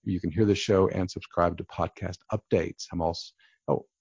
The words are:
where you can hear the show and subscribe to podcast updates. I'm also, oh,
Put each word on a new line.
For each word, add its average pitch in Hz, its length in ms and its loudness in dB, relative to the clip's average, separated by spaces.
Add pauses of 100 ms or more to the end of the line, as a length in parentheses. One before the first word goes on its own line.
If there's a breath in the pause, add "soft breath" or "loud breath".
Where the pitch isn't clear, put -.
where 92 100 -2
you 90 80 -2
can 87 100 -2
hear 107 140 2
the 101 100 6
show 95 320 4
and 92 240 -2
subscribe 87 460 -2
to - 80 -10
podcast 87 540 -6 (120)
updates. - 600 -2
I'm 87 80 -4
also, - 320 -4 (340)
oh, - 180 0 (160)